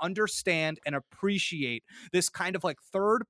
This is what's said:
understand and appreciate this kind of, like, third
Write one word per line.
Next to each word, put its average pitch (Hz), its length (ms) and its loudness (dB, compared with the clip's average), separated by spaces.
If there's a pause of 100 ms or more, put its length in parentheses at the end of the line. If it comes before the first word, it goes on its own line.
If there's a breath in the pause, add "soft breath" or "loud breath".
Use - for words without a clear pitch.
understand 170 840 0
and 143 100 -2
appreciate 143 880 -2 (280 loud breath)
this 175 160 2
kind 185 300 -2
of, 175 80 -4
like, 156 160 -4
third 214 480 2